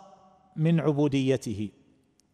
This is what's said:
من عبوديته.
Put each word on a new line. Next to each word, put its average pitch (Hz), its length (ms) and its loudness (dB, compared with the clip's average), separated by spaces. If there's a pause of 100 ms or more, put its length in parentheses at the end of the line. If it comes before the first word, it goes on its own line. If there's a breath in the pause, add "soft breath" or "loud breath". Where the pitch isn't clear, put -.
(560)
من 160 240 2
عبوديته. 135 880 -2 (640)